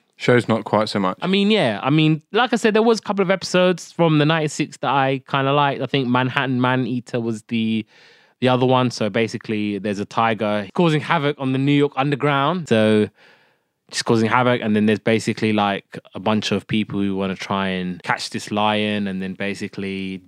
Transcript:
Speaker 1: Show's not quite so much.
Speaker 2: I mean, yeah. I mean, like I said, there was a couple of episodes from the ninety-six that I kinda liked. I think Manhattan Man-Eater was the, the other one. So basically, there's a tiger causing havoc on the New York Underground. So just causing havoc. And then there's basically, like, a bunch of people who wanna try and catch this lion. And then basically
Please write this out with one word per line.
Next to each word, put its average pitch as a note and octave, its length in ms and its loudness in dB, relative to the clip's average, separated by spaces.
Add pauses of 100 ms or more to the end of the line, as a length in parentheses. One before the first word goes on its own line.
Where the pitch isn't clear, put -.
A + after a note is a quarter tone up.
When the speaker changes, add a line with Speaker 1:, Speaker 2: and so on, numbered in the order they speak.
(160)
Speaker 1:
Show's B2 300 2
not A2 160 0
quite G#2+ 260 0
so G#2 120 -2
much. F#2 200 -2
Speaker 2:
I D#3+ 60 -4
mean, G3 240 2
yeah. C#3 320 0
I C3+ 80 0
mean, D#3 400 2
like A#3 220 0
I A#3+ 40 2
said, G#3+ 180 2
there G#3+ 80 4
was A3+ 180 2
a - 20 -12
couple G3 220 -2
of F3 80 0
episodes F3+ 580 0
from E3 280 2
the D3 80 4
ninety-six D#3 500 -2
that C3 140 -4
I C3+ 380 0
kinda C3+ 240 0
liked. C#3 300 0
I C3 40 -2
think C3+ 220 -2
Manhattan B2+ 520 0
Man-Eater B2+ 580 -2
was A2+ 300 -4
the, A2 360 0 (540)
the B2 100 2
other B2+ 180 4
one. B2+ 260 2
So G#2+ 180 -4
basically, G#2+ 680 -2
there's G2 200 -4
a G#2 60 -4
tiger G#2 720 0
causing D#3+ 260 2
havoc D3 400 -2
on C3 120 -2
the C3 60 0
New C#3 140 2
York C#3+ 240 2
Underground. C#3+ 720 0
So G#2+ 400 4 (800)
just - 140 -6
causing A2+ 240 2
havoc. B2 340 2
And G#2+ 140 0
then G#2 100 4
there's G#2+ 140 2
basically, A2 520 0
like, G2+ 460 -2 (160)
a G2 60 -12
bunch G#2+ 320 -2
of G2 160 -2
people G#2 320 -2
who G2 160 -2
wanna F#2+ 180 -2
try G2 340 -4
and F2+ 360 -4
catch - 260 -4
this - 220 -10
lion. G#2 560 0
And F#2+ 120 -6
then F#2+ 140 -8
basically F#2+ 920 -8